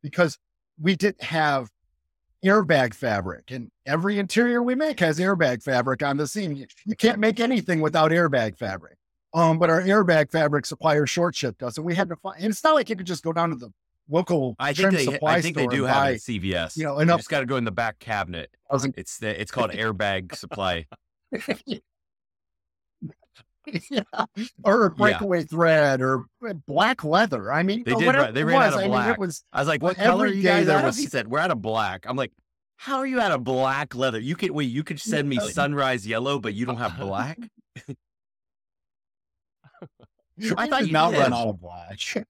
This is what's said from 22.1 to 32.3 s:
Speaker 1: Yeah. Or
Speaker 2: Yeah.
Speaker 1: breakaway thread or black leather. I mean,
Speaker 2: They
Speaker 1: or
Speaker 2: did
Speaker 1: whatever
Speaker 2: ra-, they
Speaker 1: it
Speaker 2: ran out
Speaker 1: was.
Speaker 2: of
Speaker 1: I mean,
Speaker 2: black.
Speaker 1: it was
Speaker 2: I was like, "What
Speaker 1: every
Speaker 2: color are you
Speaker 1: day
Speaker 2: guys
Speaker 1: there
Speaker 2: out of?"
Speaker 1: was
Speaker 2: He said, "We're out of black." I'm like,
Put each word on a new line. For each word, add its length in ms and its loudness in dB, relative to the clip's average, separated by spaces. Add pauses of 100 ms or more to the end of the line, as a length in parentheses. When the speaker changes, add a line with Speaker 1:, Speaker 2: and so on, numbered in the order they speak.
Speaker 1:
Yeah. 120 -2 (600)
Or 200 6
Speaker 2:
Yeah. 140 4
Speaker 1:
breakaway 460 2
thread 580 4
or 220 0 (440)
black 360 2
leather. 480 0
I 120 2
mean, 200 -2
Speaker 2:
They 80 0
Speaker 1:
or 80 2
Speaker 2:
did 60 2
Speaker 1:
whatever 220 4
Speaker 2:
ra-, 40 -6
they 100 -2
Speaker 1:
it 40 0
Speaker 2:
ran 160 4
out 60 6
Speaker 1:
was. 80 2
Speaker 2:
of 40 0
Speaker 1:
I 40 -2
mean, 80 0
Speaker 2:
black. 180 2
Speaker 1:
it 100 0
was 320 -6
Speaker 2:
I 80 -4
was 80 0
like, 160 0
"What 140 0
Speaker 1:
every 120 4
Speaker 2:
color 140 4
are 60 2
you 120 -2
Speaker 1:
day 80 2
Speaker 2:
guys 180 4
Speaker 1:
there 100 4
Speaker 2:
out 80 2
of?" 60 0
Speaker 1:
was 60 -6
Speaker 2:
He 100 -4
said, 200 -4
"We're 120 -2
out 120 0
of 100 -4
black." 460 -2
I'm 80 -4
like, 160 -4 (460)